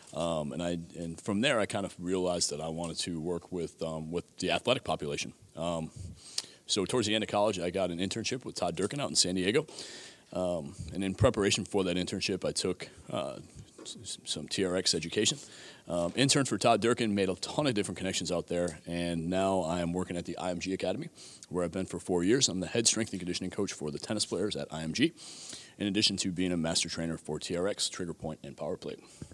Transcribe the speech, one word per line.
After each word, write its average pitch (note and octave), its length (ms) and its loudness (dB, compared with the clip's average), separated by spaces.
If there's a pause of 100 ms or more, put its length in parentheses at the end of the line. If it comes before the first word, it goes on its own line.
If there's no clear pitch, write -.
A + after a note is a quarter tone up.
(140)
um, D#2 400 0
and E2 100 -2
I, F2 160 0 (180)
and E2 220 -6
from G#2 220 0
there C3 180 4
I G2 60 4
kind G2+ 200 -2
of F2 140 -6
realized F2+ 520 2
that D2+ 100 -4
I D#2+ 80 -2
wanted E2 300 -4
to E2+ 200 -2
work E2+ 320 -4
with, E2+ 320 -4
um, D#2+ 260 -4
with F2 140 -2 (140)
the F2+ 140 2
athletic G2 340 2
population. D2+ 480 -2 (240)
Um, E2 340 -2 (760)
so F#2+ 200 0
towards A#2+ 220 0
the G#2+ 80 2
end G#2+ 80 2
of G2 60 -6
college, G#2 300 2
I F2 120 0
got F#2 180 2
an E2+ 100 -4
internship A2 460 -2
with G2 100 -8
Todd E2+ 200 0
Durkin G2+ 260 -2
out G#2 80 -2
in - 60 -2
San F2+ 200 4
Diego. G#2+ 320 4 (640)
Um, F2 440 -2 (180)
and F#2+ 100 -2
in F#2+ 100 0
preparation G#2 520 4
for G2 180 2
that F2+ 140 2
internship, F2+ 500 -2
I D2+ 40 2
took, - 360 -2 (240)
uh, C#2 260 -4 (440)
s-, - 200 -12
s-, - 220 -10
some - 240 -6
T - 160 0
R F#2 140 2
X - 160 2
education. E2+ 460 2 (480)
Um, E2+ 280 0
interned C3+ 320 4
for G#2 120 0
Todd A#2 220 6
Durkin, A2+ 340 4
made F#2+ 140 4
a F#2 60 0
ton - 300 0
of C3 80 4
different G2 240 0
connections F#2+ 340 -2
out E2+ 140 0
there, F2 400 0
and E2+ 420 0
now F#2+ 340 4
I E2+ 180 0
am E2+ 120 0
working F2+ 260 -2
at F2 80 -4
the E2+ 120 -6
I F2+ 140 -2
M F2 80 -2
G F#2 120 -4
Academy, F#2+ 380 -2 (400)
where F2 160 0
I've D#2+ 60 -2
been F#2 160 -2
for F2 120 -6
four F2 240 2
years. B2 240 6
I'm F2+ 120 0
the F2 80 -2
head - 180 2
strength - 260 2
and F#2+ 80 -6
conditioning F2 300 -4
coach F#2+ 240 -2
for D2+ 160 -4
the D2 80 -6
tennis G#2+ 260 -2
players F#2+ 320 -2
at C#2+ 160 -6
I D#2+ 120 -4
M D#2+ 100 -2
G, D#3+ 200 4 (640)
in G2+ 80 2
addition G2+ 300 4
to F#2+ 140 0
being F2+ 200 2
a F2 60 2
master E2 320 2
trainer E2 280 -2
for D#2 220 -4
T F2 180 -2
R F2+ 100 2
X, - 220 0
Trigger E2+ 240 -4
Point, D#2 300 -6
and C#2 120 -10
Power D#2 220 -4
Plate. - 220 -8 (340)